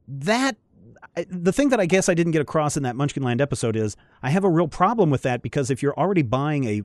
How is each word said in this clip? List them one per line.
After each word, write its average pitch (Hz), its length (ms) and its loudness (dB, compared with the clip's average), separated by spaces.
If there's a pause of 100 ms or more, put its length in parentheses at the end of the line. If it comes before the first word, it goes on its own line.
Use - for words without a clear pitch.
that, 214 480 -2 (640)
I, 170 100 -6
the 180 240 0
thing 285 160 2
that 247 120 2
I 190 40 2
guess 185 240 2
I 185 60 4
didn't 170 180 0
get 156 80 2
across 147 380 -2
in 143 60 -4
that 123 120 -4
Munchkin 143 260 -2
Land 123 200 0
episode 117 340 -2
is 110 180 -2 (280)
I 127 80 -4
have 185 140 2
a 202 60 4
real 165 180 2
problem 190 420 2
with 127 120 2
that, 123 200 -2
because 131 280 -2
if 131 120 -2
you're 139 160 -2
already 175 240 2
buying 139 420 -2
a, 104 200 -2